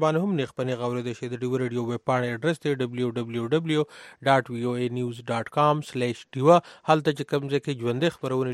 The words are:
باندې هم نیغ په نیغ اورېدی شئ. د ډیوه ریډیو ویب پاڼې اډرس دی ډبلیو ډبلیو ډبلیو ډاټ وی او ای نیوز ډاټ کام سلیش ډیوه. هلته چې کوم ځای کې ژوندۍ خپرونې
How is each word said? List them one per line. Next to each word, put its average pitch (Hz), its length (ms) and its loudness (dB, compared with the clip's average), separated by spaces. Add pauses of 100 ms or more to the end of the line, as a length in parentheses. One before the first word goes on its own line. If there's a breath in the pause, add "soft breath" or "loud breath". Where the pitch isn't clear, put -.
باندې 156 200 2
هم 202 160 0
نیغ 123 200 -4
په 127 80 -4
نیغ 123 180 -4
اورېدی 120 320 -4
شئ. 127 140 -8
د 120 100 -6
ډیوه 127 200 0
ریډیو 120 260 -2
ویب 120 220 -4
پاڼې 123 260 0
اډرس 151 280 -2
دی 147 180 0
ډبلیو 123 340 -2
ډبلیو 117 380 -4
ډبلیو 156 300 2 (440 loud breath)
ډاټ 135 220 4
وی 117 180 -4
او 123 140 -2
ای 123 40 0 (120)
نیوز 120 200 -4 (120)
ډاټ 117 260 -4
کام 147 320 4
سلیش 123 340 -4 (140)
ډیوه. 151 200 8 (340 loud breath)
هلته 156 260 2
چې 143 160 -6
کوم 143 220 0
ځای 139 100 2
کې 127 180 -6
ژوندۍ 127 340 0
خپرونې 131 380 -2